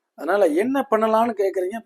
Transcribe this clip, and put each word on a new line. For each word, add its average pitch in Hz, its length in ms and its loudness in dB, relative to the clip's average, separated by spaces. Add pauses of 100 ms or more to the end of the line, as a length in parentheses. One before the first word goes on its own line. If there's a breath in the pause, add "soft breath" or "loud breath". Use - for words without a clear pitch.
(180)
அதனால 185 360 2
என்ன 262 240 0 (120)
பண்ணலாம்னு 220 460 2
கேக்குறீங்க, 190 500 -4